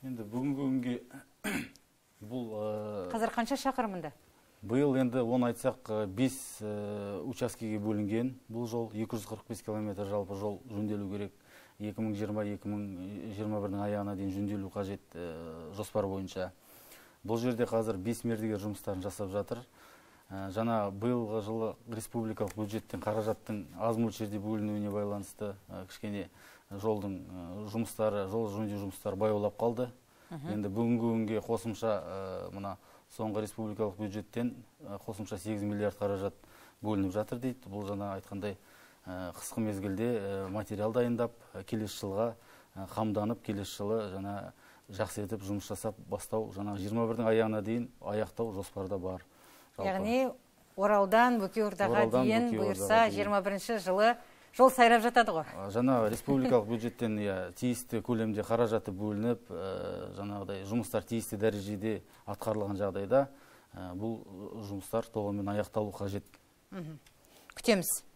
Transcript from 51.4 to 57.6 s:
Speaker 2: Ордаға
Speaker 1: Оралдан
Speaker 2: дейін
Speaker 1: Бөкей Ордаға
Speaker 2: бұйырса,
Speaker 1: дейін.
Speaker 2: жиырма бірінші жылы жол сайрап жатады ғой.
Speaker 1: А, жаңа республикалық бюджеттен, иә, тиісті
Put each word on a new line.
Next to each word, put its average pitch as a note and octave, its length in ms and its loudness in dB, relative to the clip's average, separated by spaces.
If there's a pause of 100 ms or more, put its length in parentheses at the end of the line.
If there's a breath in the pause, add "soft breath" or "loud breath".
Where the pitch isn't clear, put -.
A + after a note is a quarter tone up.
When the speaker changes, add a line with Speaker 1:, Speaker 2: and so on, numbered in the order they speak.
Speaker 2:
Ордаға G#3 400 4
Speaker 1:
Оралдан A3 220 6
Speaker 2:
дейін A3+ 240 6
Speaker 1:
Бөкей A3 100 2
Ордаға G#3 140 2
Speaker 2:
бұйырса, G3+ 260 6
Speaker 1:
дейін. G#3+ 160 6
Speaker 2:
жиырма G3+ 260 2
бірінші G3 380 -2
жылы G3+ 380 4 (380 loud breath)
жол C4 140 12
сайрап A#3+ 320 10
жатады A#3 300 6
ғой. D#3+ 140 0 (100)
Speaker 1:
А, G2 160 -4
жаңа A#2+ 380 6
республикалық B2+ 580 4
бюджеттен, A2+ 500 0
иә, F#2+ 380 -2
тиісті A#2+ 460 0